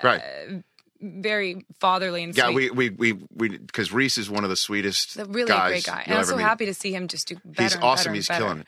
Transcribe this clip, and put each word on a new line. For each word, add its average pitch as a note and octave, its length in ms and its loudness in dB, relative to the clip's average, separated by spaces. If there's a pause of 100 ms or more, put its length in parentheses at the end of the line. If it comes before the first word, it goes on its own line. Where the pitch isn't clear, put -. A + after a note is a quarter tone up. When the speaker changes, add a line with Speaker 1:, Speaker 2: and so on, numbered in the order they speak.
Speaker 1:
Right. A2+ 180 4
Speaker 2:
uh, C#2 320 -12 (480)
very F#3+ 640 -4 (140)
fatherly F#3 440 2
and E3+ 120 -6
Speaker 1:
Yeah, B2+ 140 4
Speaker 2:
sweet. C3 240 2
Speaker 1:
we, B2 160 2
we, A2 220 2
we, G2 80 -2 (300)
we, F#2+ 100 -8
'cause F2+ 320 -4
Reese B2 260 2
is G#2 120 -4
one G#2 160 0
of F#2+ 40 2
the F#2 60 0
sweetest G2+ 640 0
Speaker 2:
The G#3 80 -6
really A3+ 240 -2
Speaker 1:
guys F#2+ 220 4
Speaker 2:
great F3+ 120 0
guy. - 160 -4
And - 80 -8
Speaker 1:
you'll A3 80 2
Speaker 2:
I'm A3 60 4
Speaker 1:
ever - 100 2
Speaker 2:
so F3+ 60 0
Speaker 1:
meet. A3 60 0
Speaker 2:
happy A3 220 2
to G3 80 -4
see F#3+ 220 -6
him F3+ 140 -4
just - 180 -6
do F3 160 -10
better D3+ 200 -2
Speaker 1:
He's - 120 2
Speaker 2:
and - 80 -4
Speaker 1:
awesome. C3 160 4
Speaker 2:
better - 120 0
and G#2 40 -2
Speaker 1:
He's G2 140 -2
Speaker 2:
better. B2 140 2
Speaker 1:
killing F2 180 0
it. - 60 -16